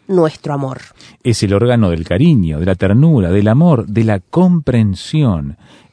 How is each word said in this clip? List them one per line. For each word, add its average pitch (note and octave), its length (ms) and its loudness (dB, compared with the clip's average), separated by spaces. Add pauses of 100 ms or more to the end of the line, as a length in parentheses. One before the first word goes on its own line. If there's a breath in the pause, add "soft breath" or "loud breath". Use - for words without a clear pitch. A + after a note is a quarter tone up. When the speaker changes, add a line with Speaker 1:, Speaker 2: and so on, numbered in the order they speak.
Speaker 1:
nuestro D#3+ 480 -2
amor. C3+ 240 -8 (460 loud breath)
Speaker 2:
Es A#2 180 0
el G2 100 0
órgano A2+ 380 2
del E2 140 -4
cariño, F#2 560 0
de F2 60 -2
la F#2 100 0
ternura, G#2+ 540 2
del G2+ 180 2
amor, C3 400 2
de G#2+ 160 -2
la G#2+ 160 -2 (520)
comprensión. G2+ 840 -2 (360 soft breath)